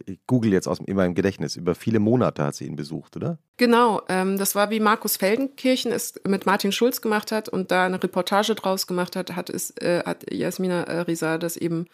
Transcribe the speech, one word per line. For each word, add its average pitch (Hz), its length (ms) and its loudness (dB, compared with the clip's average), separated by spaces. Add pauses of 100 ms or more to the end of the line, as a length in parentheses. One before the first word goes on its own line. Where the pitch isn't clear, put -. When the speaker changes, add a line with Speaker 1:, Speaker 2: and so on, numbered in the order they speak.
Speaker 1:
ich 95 220 -12
google 113 240 4
jetzt 90 160 4
aus, 87 180 -2
in 98 120 -2
meinem 90 180 2
Gedächtnis. 92 400 0
Über 85 200 -2
viele 113 240 0
Monate 104 440 2
hat 73 120 -2
sie 69 100 -12
ihn 76 100 -8
besucht, 73 400 -10
oder? 156 220 -6 (180)
Speaker 2:
Genau, 233 540 4
ähm, 190 280 0
das 196 160 -2
war, 202 160 2
wie 220 120 0
Markus 214 340 2
Feldenkirchen 247 800 0
es - 220 -6 (120)
mit 196 180 0
Martin 196 280 2
Schulz 247 280 2
gemacht 214 300 0
hat 214 160 -2
und 185 240 -4
da 185 140 4
eine 185 180 -2
Reportage 196 520 0
draus 190 300 -2
gemacht 180 300 -4
hat, 180 220 -6
hat 175 120 -8
es, - 280 -8
äh, 175 280 0
hat - 260 -6
Jasmina, 180 520 -2
äh, 165 180 -4
Reza 165 360 0
das 170 180 -4
eben, 165 380 -2